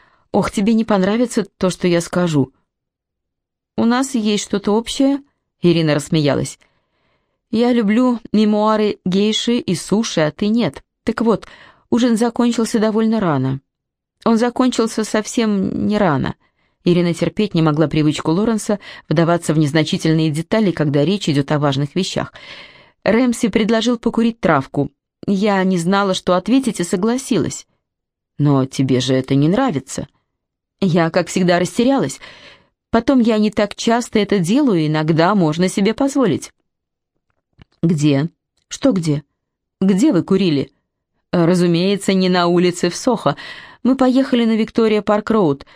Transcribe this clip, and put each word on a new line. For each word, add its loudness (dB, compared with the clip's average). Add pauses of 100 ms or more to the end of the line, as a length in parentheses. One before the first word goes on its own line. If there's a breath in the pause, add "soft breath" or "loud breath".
(320 loud breath)
"ох, 0
тебе 0
не 0
понравится 0 (120)
то, -2
что -2
я 2
скажу". -2 (1200)
"У 0
нас 0
есть -2
что-то -4
общее?" 0 (400)
Ирина 2
рассмеялась. -2 (880)
"Я 2
люблю 2 (120)
мемуары 2
гейши 0
и -4
суши, -2
а 0
ты -4
нет. -2 (200)
Так -4
вот, 0 (420 loud breath)
ужин 2
закончился 0
довольно 0
рано". -2 (640)
Он 2
закончился 0
совсем -2
не 0
рано. 0 (500)
Ирина 2
терпеть -2
не 0
могла 2
привычку 0
Лоренса -2 (300 loud breath)
вдаваться 0
в -2
незначительные 0
детали, -2
когда 0
речь -2
идет 0
о 0
важных -2
вещах. -6 (720 loud breath)
Рэмси 0
предложил 0
покурить -2
травку. -2 (340)
Я 0
не 0
знала, 0
что 0
ответить, 0
и -2
согласилась. -2 (720)
"Но 2
тебе 0
же -2
это 0
не 2
нравится". -2 (720)
Я, 2
как 0
всегда, 0
растерялась. -2 (720 loud breath)
Потом 2
я 2
не 0
так -4
часто -2
это 0
делаю, 2
иногда 2
можно 0
себе 0
позволить. -2 (1300)
"Где? 2 (380)
Что -2
где? -2 (560)
Где 2
вы 2
курили?" 0 (600)
"Разумеется, 2
не 2
на 2
улице 0
в -6
Сохо. -2 (440 loud breath)
Мы 2
поехали 2
на 2
Виктория 0
Парк 0
Роуд. 0 (100)